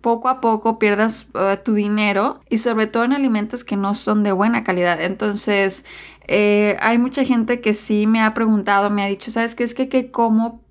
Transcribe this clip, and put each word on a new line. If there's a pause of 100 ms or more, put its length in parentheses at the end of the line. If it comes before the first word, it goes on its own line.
poco
a
poco
pierdas,
eh,
tu
dinero
y
sobre
todo
en
alimentos
que
no
son
de
buena
calidad.
Entonces, (420)
eh,
hay
mucha
gente
que
sí
me
ha
preguntado,
me
ha
dicho,
"¿Sabes
qué?
Es
que,
¿qué
como